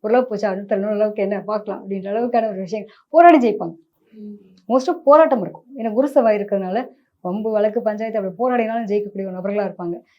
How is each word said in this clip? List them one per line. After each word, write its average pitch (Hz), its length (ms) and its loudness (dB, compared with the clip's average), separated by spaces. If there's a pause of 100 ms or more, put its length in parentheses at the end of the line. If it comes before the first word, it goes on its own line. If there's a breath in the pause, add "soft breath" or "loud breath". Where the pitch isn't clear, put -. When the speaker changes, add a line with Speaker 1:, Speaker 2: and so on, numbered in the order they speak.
Speaker 1:
ஒரு 214 140 0
லவ் 247 180 2
போச்சா, 208 120 -4
அடுத்த 202 300 -4
இன்னொரு 208 200 -2
லவ்க்கு 214 200 0
என்ன 202 260 -2
பார்க்கலாம் 202 400 -6
அப்படின்ற 196 260 -8
அளவுக்கான 226 420 -2
ஒரு 190 100 -8
விஷயங்கள். 190 360 -8 (140 soft breath)
போராடி 339 300 8
ஜெயிப்பாங்க. 208 360 -2 (400)
Speaker 2:
ம். 208 220 -16 (320)
Speaker 1:
most 254 200 2
of 349 60 2 (100)
போராட்டம் 294 360 6
இருக்கும். - 240 -10 (120)
ஏன்னா 226 160 -6
குரு 262 160 2
செவ்வாய் 226 300 4
இருக்கிறதுனால 202 480 -4 (340 soft breath)
வம்பு, 208 300 -4
வழக்கு, 214 320 0
பஞ்சாயத்து, 214 380 -4
அப்படி 185 140 -6
போராடினாலும் 233 520 -2
ஜெயிக்கக்கூடிய 202 400 -4
ஒரு 185 100 -10
நபர்களா 202 280 -4
இருப்பாங்க. 175 300 -8 (240)